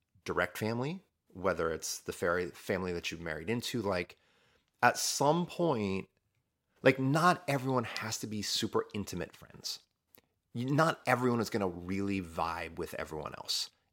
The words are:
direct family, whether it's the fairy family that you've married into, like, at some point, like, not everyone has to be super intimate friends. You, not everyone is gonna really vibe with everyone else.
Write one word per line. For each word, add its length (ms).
direct 320
family, 420
whether 380
it's 280
the 140
fairy 340
family 460
that 180
you've 100
married 280
into, 320
like, 340
at 160
some 480
point, 640
like, 160
not 500
everyone 360
has 360
to 80
be 140
super 440
intimate 400
friends. 440
You, 160
not 340
everyone 340
is 120
gonna 160
really 540
vibe 560
with 180
everyone 420
else. 320